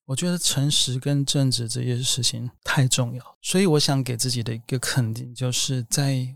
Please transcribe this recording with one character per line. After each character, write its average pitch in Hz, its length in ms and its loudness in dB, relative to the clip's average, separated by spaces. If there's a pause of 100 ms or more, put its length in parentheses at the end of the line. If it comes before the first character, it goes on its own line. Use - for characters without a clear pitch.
我 135 100 -6
觉 175 160 -2
得 - 80 0
诚 139 320 0
实 131 300 0
跟 143 240 0
正 135 260 2
直 120 200 -2
这 123 160 -4
件 123 180 -2
事 - 180 0
情 117 300 -2 (140)
太 135 200 4
重 123 300 0
要， 123 80 -12 (180)
所 185 200 2
以 202 40 6
我 151 140 6
想 139 240 2
给 120 140 -4
自 127 120 -2
己 120 140 -2
的 113 100 -4
一 113 40 -6 (100)
个 131 100 -2
肯 117 360 0
定， 123 200 -10
就 127 160 -4
是 127 340 0
在 131 520 0